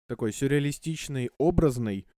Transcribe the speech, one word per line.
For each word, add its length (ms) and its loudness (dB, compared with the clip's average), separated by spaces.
такой 240 -2
сюрреалистичный, 1040 -2
образный, 680 2